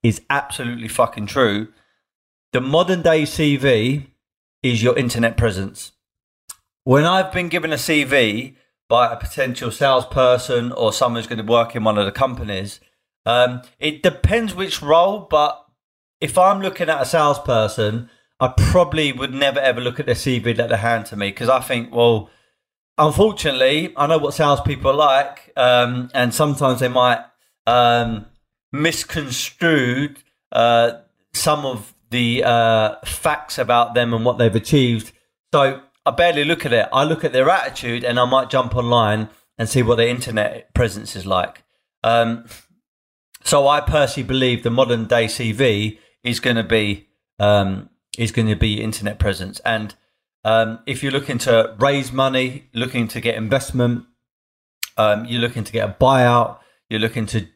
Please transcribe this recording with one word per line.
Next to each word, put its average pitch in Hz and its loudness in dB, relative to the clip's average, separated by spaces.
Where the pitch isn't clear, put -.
is 110 0
absolutely 120 -6
fucking 110 -2
true. 110 0
The 127 0
modern 170 0
day 160 2
C 147 0
V 131 0
is 120 0
your 120 2
internet 117 -2
presence. 98 -4
When 139 4
I've 185 0
been 180 -4
given 160 -4
a 147 -4
C 151 0
V 123 0
by 117 2
a 117 -8
potential 123 -6
salesperson 127 0
or 113 0
someone 120 -2
who's 107 -12
gonna 110 -8
work 117 0
in 110 -4
one 110 2
of 101 0
the 98 -4
companies, 104 -6
um, 123 2
it 151 -4
depends 196 0
which 185 -6
role, 175 2
but 147 0
if 156 -2
I'm 190 4
looking 180 -4
at 151 -2
a 127 0
salesperson, 117 0
I 131 2
probably 156 2
would 127 -8
never 139 0
ever 127 2
look 123 -6
at 147 -6
their 123 0
C 127 -2
V 117 -2
that 113 -2
they - 0
hand 113 -2
to 110 -14
me, 98 -4
'cause 117 -4
I 131 4
think, 120 -6
well, 117 2
unfortunately, 151 2
I 143 0
know 160 4
what 143 -2
salespeople 143 0
are - 2
like, 139 2
um, 123 2
and 123 0
sometimes 139 0
they 127 0
might, 123 2
um, 120 2
misconstrued, 143 -2
uh, 117 4
some 151 -2
of 120 -10
the, 120 0
uh, 113 2
facts - -6
about 120 2
them 117 0
and 113 -2
what 120 0
they've 117 2
achieved. 117 0
So 135 2
I 147 2
barely 165 2
look 165 -2
at 123 0
it. 110 2
I 135 2
look 160 -2
at 127 -2
their 131 4
attitude, 123 -2
and 120 0
I 123 4
might 131 0
jump 123 -2
online 113 2
and 117 -4
see 127 0
what 120 2
their 117 2
internet 120 -4
presence 107 -2
is 92 -12
like. 92 -4
Um, 117 0
so 143 2
I 147 4
personally 143 0
believe 127 0
the 117 0
modern 120 0
day 117 2
C 113 -4
V 107 0
is 120 -4
gonna 117 0
be, 104 -2
um, 101 2
is 113 -4
gonna 110 0
be 107 0
internet 107 -6
presence. 95 -4
And, 107 -4
um, 113 2
if - -6
you're 139 -2
looking 139 -4
to 113 2
raise 135 0
money, 131 -2
looking 120 -4
to 123 -10
get 113 -2
investment, 120 -2
um, 107 2
you're 117 -4
looking 117 -4
to - -16
get 107 -2
a 98 -10
buyout, 123 4
you're 107 -2
looking 110 -4
to 101 -4